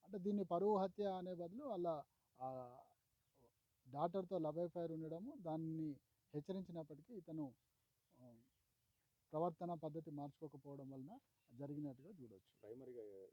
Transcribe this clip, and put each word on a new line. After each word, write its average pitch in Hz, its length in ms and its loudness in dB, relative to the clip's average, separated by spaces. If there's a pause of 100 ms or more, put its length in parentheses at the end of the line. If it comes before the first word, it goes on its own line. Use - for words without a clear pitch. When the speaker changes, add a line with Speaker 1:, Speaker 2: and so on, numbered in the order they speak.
Speaker 1:
అంటే 196 140 -4
దీన్ని 202 260 4
పరువు 190 340 8
హత్య 196 260 4
అనే 185 300 0
బదులు 175 300 -6
వాళ్ళ, 175 380 2 (380)
ఆ, 127 380 -4 (1080)
డాటర్తో 175 500 2
లవ్ 156 200 2
అఫైర్ 170 340 0
ఉండడము, 160 440 -4
దాన్ని 160 600 0 (380)
హెచ్చరించినప్పటికీ 165 800 -4
ఇతను, 170 400 -4 (680)
ఆ, 120 200 -18 (920)
ప్రవర్తన 170 420 2
పద్ధతి 156 360 -4
మార్చుకోకపోవడం 143 800 -8
వలన 135 280 -10 (340)
జరిగినట్టుగా 139 560 -6
చూడొచ్చు. 120 440 -16 (100)
Speaker 2:
ప్రైమరీగా 120 400 -10
ఏ, 98 300 -12